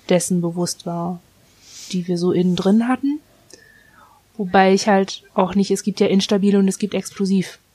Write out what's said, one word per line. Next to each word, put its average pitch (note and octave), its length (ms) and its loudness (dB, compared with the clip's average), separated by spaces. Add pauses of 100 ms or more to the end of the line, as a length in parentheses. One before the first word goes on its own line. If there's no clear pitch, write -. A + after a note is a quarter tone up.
dessen F3+ 320 0
bewusst E3+ 440 -4
war, F3 340 -6 (720)
die F3+ 160 -4
wir F3 100 -2
so F3+ 140 0
innen F3+ 240 2
drin G#3 320 2
hatten. C#4 320 -2 (1160)
Wobei F#3+ 360 4
ich G3 140 0
halt G3 360 0 (120)
auch F#3 200 0
nicht, G3 160 2
es G3 120 -2
gibt G3 160 -4
ja G#3+ 80 2
instabil G3+ 500 2
und G3 100 2
es F#3+ 120 -4
gibt G3+ 140 -6
explosiv. F#3+ 640 -4 (160)